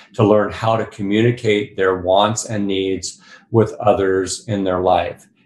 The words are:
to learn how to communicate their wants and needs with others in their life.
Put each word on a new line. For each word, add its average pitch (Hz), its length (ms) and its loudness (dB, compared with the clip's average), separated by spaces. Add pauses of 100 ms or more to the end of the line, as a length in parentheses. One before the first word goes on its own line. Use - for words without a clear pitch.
(140)
to 117 100 0
learn 101 280 4
how 113 260 -2
to 107 80 -4
communicate 107 880 -2
their 95 220 0
wants 98 480 2
and 104 220 -4
needs 95 520 -4 (300)
with 110 240 2
others 95 760 0
in 101 160 -4
their 92 160 -2
life. 87 480 0 (180)